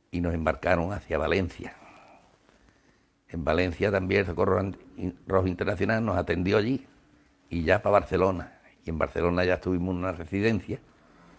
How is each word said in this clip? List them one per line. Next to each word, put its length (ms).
Y 100
nos 140
embarcaron 580
hacia 240
Valencia. 580
En 160
Valencia 480
también 300
el 40
Socorro 320
An-, 180
In-, 200
Rojo 180
Internacional 580
nos 120
atendió 420
allí, 280
y 120
ya 200
para 180
Barcelona. 600
Y 60
en 80
Barcelona 460
ya 100
estuvimos 380
en 60
una 140
residencia 680